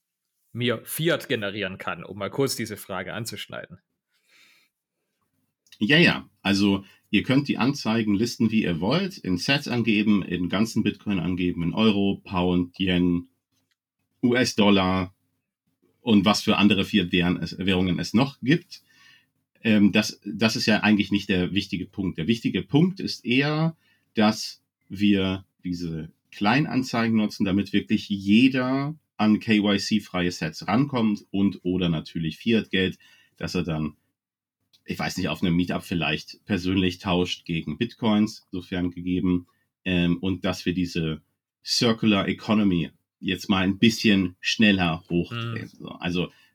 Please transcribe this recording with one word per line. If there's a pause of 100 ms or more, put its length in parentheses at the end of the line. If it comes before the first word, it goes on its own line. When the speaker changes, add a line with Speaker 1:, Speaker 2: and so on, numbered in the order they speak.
(520)
Speaker 1:
mir
Fiat
generieren
kann,
um
mal
kurz
diese
Frage
anzuschneiden. (2000)
Speaker 2:
Ja,
ja. (140)
Also (260)
ihr
könnt
die
Anzeigen
listen,
wie
ihr
wollt,
in
Sats
angeben,
in
ganzen
Bitcoin
angeben,
in
Euro,
Pound,
Yen, (960)
U
S-Dollar (840)
und
was
für
andere
Fiat-Währen
es,
Währungen
es
noch
gibt. (800)
Ähm,
das,
das
ist
ja
eigentlich
nicht
der
wichtige
Punkt.
Der
wichtige
Punkt
ist
eher, (380)
dass (260)
wir (200)
diese (180)
Kleinanzeigen
nutzen,
damit
wirklich
jeder (200)
an
K-Y-C-freie
Sets
rankommt
und
oder
natürlich
Fiat-Geld, (380)
dass
er
dann, (880)
ich
weiß
nicht,
auf
einem
Meetup
vielleicht
persönlich
tauscht
gegen
Bitcoins,
sofern
gegeben, (380)
ähm,
und
dass
wir
diese (420)
Circular
Economy (300)
jetzt
mal
ein
bisschen
schneller
hochdrehen.
Speaker 1:
Mhm.
Speaker 2:
So,
also (220)